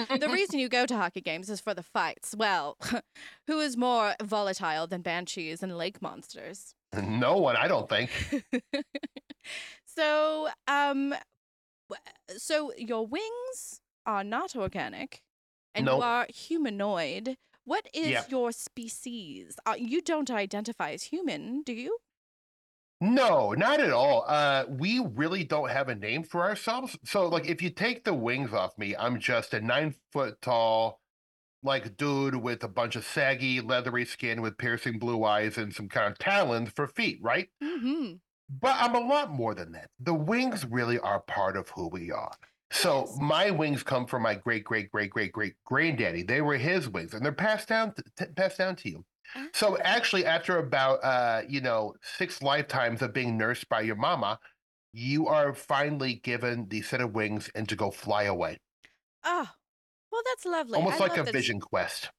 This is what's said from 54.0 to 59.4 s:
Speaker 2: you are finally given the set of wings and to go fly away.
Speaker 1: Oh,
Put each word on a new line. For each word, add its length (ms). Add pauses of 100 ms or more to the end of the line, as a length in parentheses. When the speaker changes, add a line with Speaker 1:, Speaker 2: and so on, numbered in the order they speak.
Speaker 2:
you 360
are 260
finally 640
given 520
the 140
set 180
of 140
wings 400
and 160
to 60
go 140
fly 340
away. 340 (640)
Speaker 1:
Oh, 240 (640)